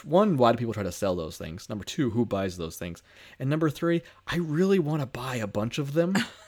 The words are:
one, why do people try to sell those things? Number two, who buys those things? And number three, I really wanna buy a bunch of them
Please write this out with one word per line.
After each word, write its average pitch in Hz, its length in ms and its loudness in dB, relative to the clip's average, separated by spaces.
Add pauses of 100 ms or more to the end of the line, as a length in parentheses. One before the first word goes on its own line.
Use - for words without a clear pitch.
one, 180 360 4
why 123 120 8
do 117 80 4
people 113 160 -2
try 110 80 -4
to 92 80 -2
sell 92 240 0
those 80 220 -6
things? 80 320 -10
Number 104 160 -6
two, 131 260 -2
who 117 160 2
buys 98 300 -2
those 82 200 -8
things? 87 240 -10 (380)
And 131 100 -4
number 156 220 2
three, 170 320 0 (240)
I - 120 -2
really 175 420 2
wanna 151 260 0
buy 127 300 -6
a 113 100 -2
bunch 104 320 -2
of 139 140 -4
them 170 240 2 (320)